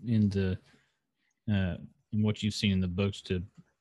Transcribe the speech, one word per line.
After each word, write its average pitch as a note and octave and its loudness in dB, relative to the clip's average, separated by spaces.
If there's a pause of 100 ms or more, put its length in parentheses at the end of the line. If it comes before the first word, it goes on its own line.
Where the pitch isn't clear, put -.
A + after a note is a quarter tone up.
in A2 4
the, F#2+ 0 (920)
uh, F#2+ 0 (360)
in G#2+ 0
what G#2+ 0
you've G#2+ 0
seen G2+ 2
in F#2+ 2
the F#2 0
books G2 -2
to, F2+ -4 (380)